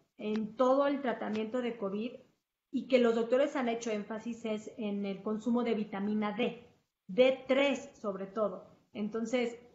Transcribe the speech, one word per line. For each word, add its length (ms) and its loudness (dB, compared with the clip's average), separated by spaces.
en 380 -4
todo 320 4
el 140 0
tratamiento 600 -2
de 160 -4
covid 340 -4
y 160 -4
que 120 6
los 160 6
doctores 400 2
han 140 0
hecho 220 -2
énfasis 540 -6
es 320 -4
en 280 -4
el 180 -6
consumo 400 0
de 100 0
vitamina 580 -2
D, 360 -2
D 400 4
tres 420 2
sobre 260 -4
todo. 500 -4
Entonces, 640 -2